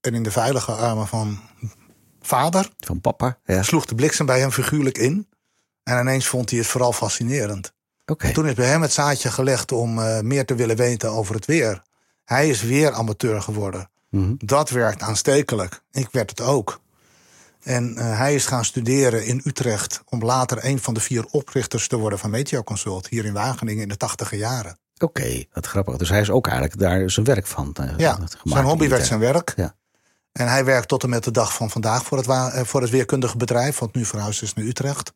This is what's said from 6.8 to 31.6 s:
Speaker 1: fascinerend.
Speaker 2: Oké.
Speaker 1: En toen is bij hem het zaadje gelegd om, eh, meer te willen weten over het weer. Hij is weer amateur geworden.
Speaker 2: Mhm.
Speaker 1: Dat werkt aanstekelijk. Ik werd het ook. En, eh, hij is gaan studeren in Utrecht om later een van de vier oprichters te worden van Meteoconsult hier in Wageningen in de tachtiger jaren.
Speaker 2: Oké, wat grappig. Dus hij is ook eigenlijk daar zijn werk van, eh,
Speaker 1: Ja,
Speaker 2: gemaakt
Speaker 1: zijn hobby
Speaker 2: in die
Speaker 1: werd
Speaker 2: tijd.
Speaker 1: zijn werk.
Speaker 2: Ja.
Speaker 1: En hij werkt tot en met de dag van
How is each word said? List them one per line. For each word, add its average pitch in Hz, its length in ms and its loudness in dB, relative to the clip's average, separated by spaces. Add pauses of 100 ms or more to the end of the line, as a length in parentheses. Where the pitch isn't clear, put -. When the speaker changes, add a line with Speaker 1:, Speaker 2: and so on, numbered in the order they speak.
Speaker 1:
fascinerend. 110 800 -2 (340)
Speaker 2:
Oké. - 200 -2
Speaker 1:
En 123 60 0
toen 156 140 2
is 135 80 2
bij 123 140 2
hem 160 140 4
het 147 100 0
zaadje 143 380 0
gelegd 131 420 0
om, 117 260 0
eh, 110 220 0
meer 131 260 0
te 131 80 0
willen 113 220 2
weten 120 340 2
over 107 240 -2
het 110 120 -4
weer. 120 360 0 (420)
Hij 139 240 2
is 110 140 0
weer 135 300 4
amateur 110 500 -2
geworden. 98 480 -6 (200)
Speaker 2:
Mhm. 98 280 2
Speaker 1:
Dat 139 320 0
werkt 113 320 0
aanstekelijk. 110 760 0 (100)
Ik 131 220 -4
werd 113 180 0
het - 100 -12
ook. 123 400 0 (800)
En, 120 360 -2
eh, 113 220 -2
hij 139 160 2
is 135 120 0
gaan 120 180 0
studeren 120 640 2
in 123 180 0
Utrecht 123 640 -2
om 117 160 -2
later 127 400 0
een 135 160 0
van 117 140 -4
de 110 60 -2
vier 113 300 -2
oprichters - 580 -2
te 127 80 0
worden 107 220 -2
van 107 120 -4
Meteoconsult 107 800 -4
hier 113 160 -4
in 104 80 -4
Wageningen 110 500 -4
in 101 60 -6
de 101 80 -6
tachtiger - 420 -6
jaren. 113 400 -6 (200)
Speaker 2:
Oké, 65 540 -2
wat - 140 -6
grappig. 95 300 -2
Dus 82 120 0
hij 101 120 4
is 104 100 2
ook 120 160 4
eigenlijk 65 320 0
daar 95 320 4
zijn 107 160 2
werk 135 200 2
van, 71 280 -6
eh, 67 240 -6
Speaker 1:
Ja, 156 140 4
Speaker 2:
gemaakt 92 320 -6
Speaker 1:
zijn 135 200 2
hobby 139 80 4
Speaker 2:
in 165 60 2
die 151 100 4
Speaker 1:
werd - 20 2 (180)
Speaker 2:
tijd. 110 120 2
Speaker 1:
zijn 120 120 4
werk. 170 240 0
Speaker 2:
Ja. 87 180 -2 (580)
Speaker 1:
En 123 160 -2
hij 131 160 2
werkt 127 240 4
tot 135 140 0
en 127 60 0
met 117 160 0
de 123 60 -2
dag 117 240 2
van 113 160 -4